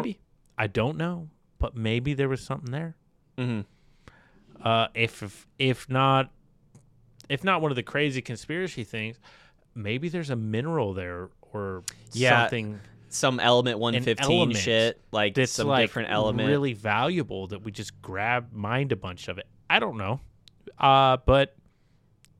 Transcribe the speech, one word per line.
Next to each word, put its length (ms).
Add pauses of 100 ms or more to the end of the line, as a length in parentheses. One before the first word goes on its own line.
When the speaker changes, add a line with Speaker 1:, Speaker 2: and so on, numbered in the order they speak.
Speaker 1:
Maybe. 140 (400)
Speaker 2:
I 80
don't 300
know, 320 (300)
but 180
maybe 380
there 140
was 120
something 300
there. 260 (420)
Speaker 1:
Mm-hmm. 220 (1080)
Speaker 2:
Uh, 280
if, 280
if, 240 (120)
if 300
not, 420 (1000)
if 160
not 180
one 80
of 60
the 60
crazy 380
conspiracy 640
things, 340 (560)
maybe 340
there's 220
a 60
mineral 580
there 360 (220)
or 320 (280)
Speaker 1:
Yeah, 300
Speaker 2:
something. 380 (280)
Speaker 1:
some 320
element 360
Speaker 2:
An 40
Speaker 1:
one 220
fifteen 380
Speaker 2:
element 180
Speaker 1:
shit, 420 (120)
like 220
Speaker 2:
that's, 180
Speaker 1:
some 160
Speaker 2:
like, 160
Speaker 1:
different 260
element. 380
Speaker 2:
really 260
valuable 720
that 160
we 100
just 300
grab, 500
mined 400
a 40
bunch 320
of 100
it. 80 (240)
I 80
don't 180
know, 240 (580)
uh, 460
but 300 (840)